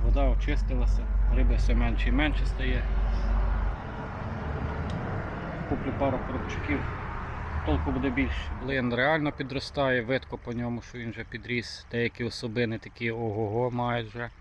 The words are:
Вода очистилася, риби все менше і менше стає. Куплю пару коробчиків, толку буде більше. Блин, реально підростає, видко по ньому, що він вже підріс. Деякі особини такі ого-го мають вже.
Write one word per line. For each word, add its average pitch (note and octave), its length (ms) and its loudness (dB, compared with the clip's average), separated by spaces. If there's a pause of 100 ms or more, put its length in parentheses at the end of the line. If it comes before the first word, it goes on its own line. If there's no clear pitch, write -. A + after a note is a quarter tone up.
Вода C#3+ 240 6
очистилася, B2+ 760 2 (280)
риби B2 200 6
все - 200 4
менше A#2 340 4
і A#2+ 40 4
менше D3+ 340 4
стає. C3 380 0 (2750)
Куплю C3+ 300 -2
пару C3+ 280 2
коробчиків, - 540 -2 (880)
толку D3 240 2
буде C3 200 2
більше. B2+ 420 0 (100)
Блин, B2+ 320 0
реально D3 380 4
підростає, C3+ 680 0
видко B2 360 -2
по A#2+ 140 -8
ньому, A#2+ 300 -4
що - 160 -14
він A2+ 120 -6
вже A2 140 -10
підріс. A2+ 680 -6
Деякі A#2+ 340 -2
особини A2+ 540 -2
такі A#2 320 -4
ого-го A2+ 600 -2
мають A#2+ 380 -2
вже. A#2 220 -8 (100)